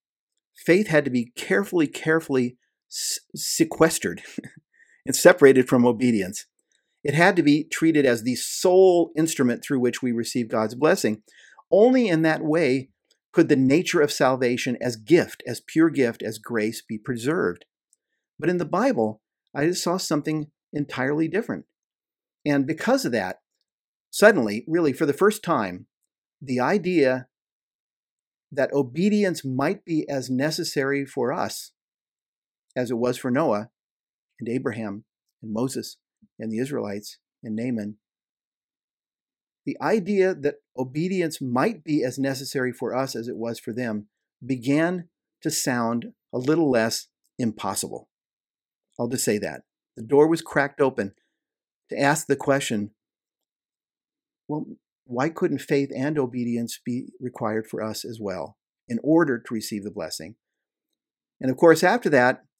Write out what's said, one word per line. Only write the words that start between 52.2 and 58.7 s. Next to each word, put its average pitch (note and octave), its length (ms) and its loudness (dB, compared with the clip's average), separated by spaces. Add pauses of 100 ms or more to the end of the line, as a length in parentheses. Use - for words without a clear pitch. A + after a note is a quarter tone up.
the C#3 80 2
question, C3+ 560 -2 (1600)
"Well, D3+ 180 -6 (400)
why B2 240 -2
couldn't D#3+ 300 -2
faith C#3 360 -2
and C#3+ 220 -4
obedience A#2+ 640 -4
be B2 240 -6 (120)
required A2 480 -6
for - 160 -8
us G#2+ 220 -8
as A2+ 160 -12
well F#2 360 -8 (300)